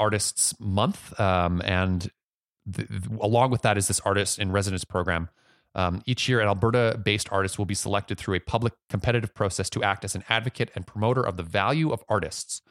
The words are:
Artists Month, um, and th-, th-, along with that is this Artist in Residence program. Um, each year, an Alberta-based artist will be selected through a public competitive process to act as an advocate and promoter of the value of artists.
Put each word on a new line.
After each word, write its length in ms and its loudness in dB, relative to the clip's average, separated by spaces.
Artists 580 0
Month, 640 0
um, 440 2
and 460 0
th-, 140 -6
th-, 140 -8
along 320 4
with 100 0
that 160 4
is 80 2
this 140 0
Artist 400 2
in 100 -2
Residence 340 0
program. 440 -2
Um, 300 0
each 220 -2
year, 120 4
an 80 4
Alberta-based 840 2
artist 260 0
will 100 -2
be 80 -4
selected 440 -2
through 160 -2
a 60 0
public 320 -2
competitive 460 0
process 360 -2
to 140 -4
act 200 0
as 120 -6
an 120 -10
advocate 460 -2
and 100 -10
promoter 380 0
of 140 -2
the 80 -6
value 480 0
of 160 -6
artists. 640 -4